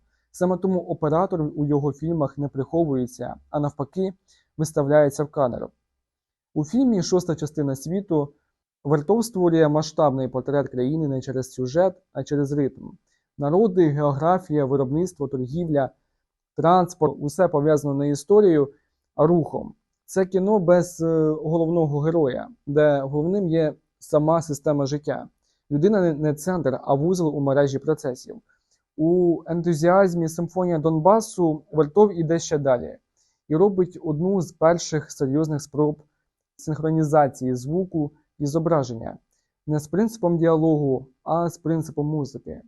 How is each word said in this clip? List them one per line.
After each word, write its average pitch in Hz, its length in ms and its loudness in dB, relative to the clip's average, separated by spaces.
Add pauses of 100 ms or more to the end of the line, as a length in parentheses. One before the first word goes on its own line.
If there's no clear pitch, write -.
(300)
Саме 180 260 -2
тому 185 240 0
оператор 160 760 -2
у 147 80 -2
його 143 280 0
фільмах 156 460 -4
не 143 100 -4
приховується, 135 880 -4 (160)
а 151 100 -4
навпаки, 160 520 -4 (440)
виставляється 151 680 2
в 143 60 -10
кадр. - 380 -4 (840)
У 151 100 -2
фільмі 226 380 2
"Шоста 175 320 0
частина 143 420 -4
світу" 156 560 -2 (520)
Вальтов 156 400 0
створює 165 440 2
масштабний 147 600 0
портрет 131 400 -2
країни 139 400 -2
не 131 120 -4
через 127 320 -6
сюжет, 165 420 0 (180)
а 135 120 -8
через 143 280 -2
ритм. 143 360 -4 (500)
Народи, 180 500 2
географія, 151 760 0
виробництво, 139 640 -2
торгівля, 139 640 -4 (680)
транспорт — 165 640 2
усе 147 280 0
пов'язано 143 460 0
не 143 160 0
історією, 160 640 4 (420)
а 151 120 4
рухом. 160 480 0 (320)
Це 190 200 -2
кіно 190 320 2
без, 175 420 2
е, 160 300 2
головного 156 680 0
героя, 147 480 0 (180)
де 147 340 4
головним 160 480 -2
є 160 260 0 (240)
сама 160 440 0
система 143 440 -2
життя. 139 420 -6 (420)
Людина 185 300 2
не, 170 140 2
не 151 200 -2
центр, 151 480 -2
а 139 120 0
вузол 160 420 0
у 143 40 -2
мережі 139 380 2
процесів. 139 580 -6 (600)
У 170 500 2
ентузіазмі 170 840 2
"Симфонія 170 500 -2
Донбасу" 160 840 2 (100)
Вальтов 170 460 4
іде 165 200 0
ще 160 200 -4
далі 131 380 -2 (520)
і 151 80 0
робить 185 460 2
одну 170 380 -2
з 147 120 -6
перших 160 580 0
серйозних 151 520 -2
спроб 151 400 -2 (540)
синхронізації 151 960 0
звуку 151 580 -4 (260)
і 147 80 -4
зображення. 143 720 -4 (480)
Не 151 120 -2
з 147 100 -8
принципом 175 500 0
діалогу, 156 680 2 (160)
а 170 260 -2
з - 100 -10
принципом 156 480 -4
музики. 147 600 -8